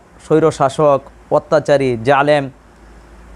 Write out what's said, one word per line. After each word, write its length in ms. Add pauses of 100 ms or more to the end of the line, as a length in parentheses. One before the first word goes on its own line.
(260)
স্বৈরশাসক, 760 (320)
অত্যাচারী, 720
জালেম 460 (880)